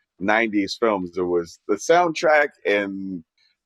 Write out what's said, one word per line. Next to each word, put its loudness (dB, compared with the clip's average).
nineties 0
films. 0
There -2
was -4
the 0
soundtrack 2
and -4